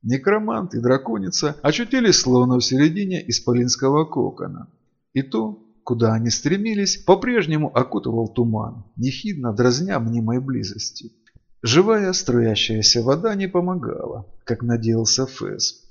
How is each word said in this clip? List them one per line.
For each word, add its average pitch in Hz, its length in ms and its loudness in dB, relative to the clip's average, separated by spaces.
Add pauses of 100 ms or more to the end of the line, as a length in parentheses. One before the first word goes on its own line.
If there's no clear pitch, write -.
Некромант 190 720 -2
и 117 40 -2
драконица 147 800 0
очутились 233 580 2
словно 123 360 4
в 123 80 2
середине 170 680 0
исполинского 127 760 2
кокона, 98 640 -6 (440)
и 131 100 0
то, 110 380 -4 (220)
куда 113 300 2
они 113 160 0
стремились, 202 680 -2
по-прежнему 160 800 2
окутывал 117 540 -2
туман, 113 560 -2 (100)
нехидно 135 560 -4
дразня 127 480 0
мнимой 117 400 -2
близостью. 127 720 -8 (580)
Живая 190 460 4
струящаяся 117 880 2
вода 160 320 2
не 196 140 -2
помогала, 180 800 -4 (160)
как 117 180 -4
надеялся 113 640 0
Фэс. 101 640 -8